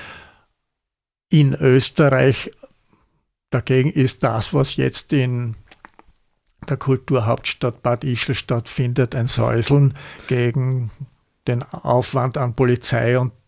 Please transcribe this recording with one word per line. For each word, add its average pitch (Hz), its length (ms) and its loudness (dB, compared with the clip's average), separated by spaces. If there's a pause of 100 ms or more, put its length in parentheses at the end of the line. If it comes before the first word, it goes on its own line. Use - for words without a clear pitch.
(1300)
in 143 240 4
Österreich. 131 960 2 (1000)
Dagegen 131 400 0
ist 135 320 0
das, 113 320 -2
was 135 220 0
jetzt - 360 -4
in 123 440 -2 (1120)
der 139 100 -4
Kulturhauptstadt 123 1040 -2
Bad 120 200 -2
Ischl 127 300 -4
stattfindet, 123 800 -2
ein 123 140 -2
Säuseln 123 640 2 (340)
gegen 127 600 -2 (580)
den 120 140 0
Aufwand 123 800 -2
an 123 160 -2
Polizei 123 640 2
und, 127 140 -2 (140)